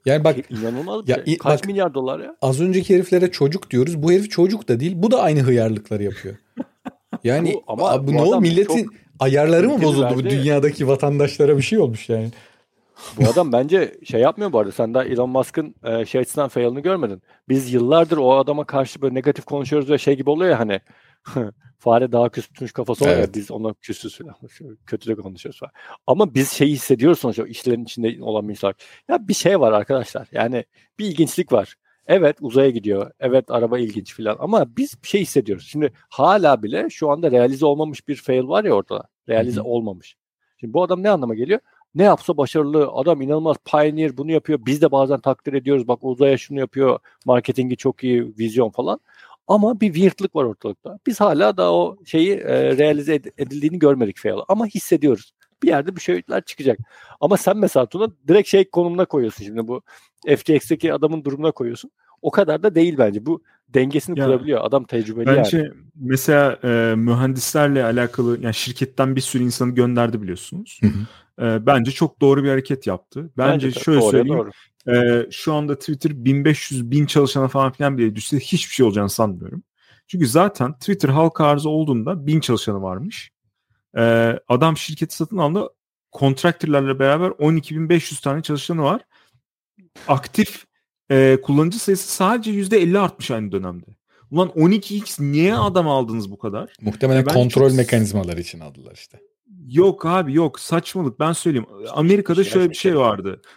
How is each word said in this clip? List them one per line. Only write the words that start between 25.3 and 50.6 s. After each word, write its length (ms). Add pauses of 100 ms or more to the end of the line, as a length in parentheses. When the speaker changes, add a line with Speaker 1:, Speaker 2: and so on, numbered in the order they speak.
Speaker 2:
falan. 140 (340)
Ama 280
biz 160
şeyi 220
hissediyoruz 460
sonuçta 280
işlerin 380
içinde 400
olan 240
bir 20
insan. 240 (340)
Ya 200
bir 60
şey 260
var 120
arkadaşlar. 600
Yani 320 (340)
bir 60
ilginçlik 480
var. 220 (340)
Evet 320
uzaya 300
gidiyor. 400 (100)
Evet 300
araba 280
ilginç 380
falan. 220
Ama 380
biz 260
bir 60
şey 120
hissediyoruz. 500
Şimdi 220 (160)
hala 540
bile 280
şu 200
anda 200
realize 360
olmamış 420
bir 80
fail 320
var 160
ya 80
ortada. 360 (200)
Realize 280
Speaker 1:
Hı 80
hı. 40
Speaker 2:
olmamış. 480 (440)
Şimdi 120
bu 100
adam 200
ne 80
anlama 240
geliyor? 260 (340)
Ne 80
yapsa 340
başarılı. 560
Adam 300
inanılmaz 340 (140)
pioneer, 460
bunu 160
yapıyor. 340
Biz 160
de 80
bazen 300
takdir 320
ediyoruz. 360
Bak 140
uzaya 360
şunu 200
yapıyor. 400 (260)
Marketingi 520
çok 280
iyi, 340
vizyon 320
falan. 300 (480)
Ama 320
bir 140
weirdlik 420
var 80
ortalıkta. 640